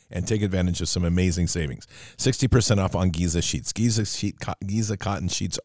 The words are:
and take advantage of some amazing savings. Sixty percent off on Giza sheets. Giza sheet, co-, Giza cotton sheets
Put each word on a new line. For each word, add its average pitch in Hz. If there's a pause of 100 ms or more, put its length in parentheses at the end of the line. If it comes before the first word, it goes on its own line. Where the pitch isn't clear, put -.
(120)
and 87
take 107
advantage 90
of 82
some 90
amazing 87
savings. 76 (300)
Sixty 127
percent 110
off 92
on 92
Giza 85
sheets. -
Giza 110
sheet, -
co-, 90 (140)
Giza 107
cotton 92
sheets -